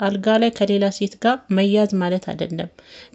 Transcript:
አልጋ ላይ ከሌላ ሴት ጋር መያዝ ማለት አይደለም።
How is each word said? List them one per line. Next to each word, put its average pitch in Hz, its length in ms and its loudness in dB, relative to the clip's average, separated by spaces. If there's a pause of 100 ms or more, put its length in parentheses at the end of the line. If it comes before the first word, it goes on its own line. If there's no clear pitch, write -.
አልጋ 202 360 0
ላይ 226 160 2
ከሌላ 202 380 0
ሴት 196 280 -6
ጋር 247 180 0 (140)
መያዝ 202 440 2
ማለት 180 320 -2
አይደለም። 170 440 -6 (420)